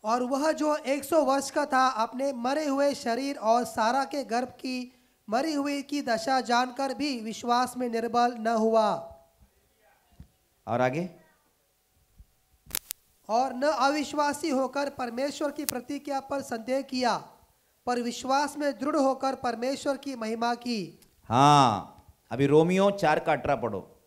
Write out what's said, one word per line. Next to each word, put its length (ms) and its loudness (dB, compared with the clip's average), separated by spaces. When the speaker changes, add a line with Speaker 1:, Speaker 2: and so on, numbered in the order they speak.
Speaker 1:
और 180 2
वह 300 0
जो 240 0
एक 280 -2
सौ 200 4
वर्ष 260 2
का 160 0
था, 220 4
अपने 440 -2
मरे 340 -2
हुए 280 2
शरीर 420 -4
और 280 2
सारा 400 0
के 200 -4
गर्भ 240 -2
की 500 -8
मरी 220 0
हुई 300 -2
की 200 -4
दशा 380 0
जानकर 540 0
भी 260 -4
विश्वास 560 -2
में 120 -4
निर्बल 460 0
न 120 -6
हुआ। 440 4
Speaker 2:
और 140 0
आगे? 300 0
Speaker 1:
और 260 0
न 80 -4
अविश्वासी 880 0
होकर 400 -2
परमेश्वर 640 -6
की 120 -8
प्रतिज्ञा 560 -6
पर 220 -8
संदेह 400 -6
किया, 340 -2
पर 160 -2
विश्वास 540 -2
में 220 -4
दृढ़ 180 -2
होकर 380 2
परमेश्वर 640 -4
की 200 -10
महिमा 380 -2
की। 460 -6
Speaker 2:
हाँ, 800 4
अभी 160 0
रोमियो 440 6
चार 280 2
का 140 0
अठारह 240 0
पढ़ो। 500 -6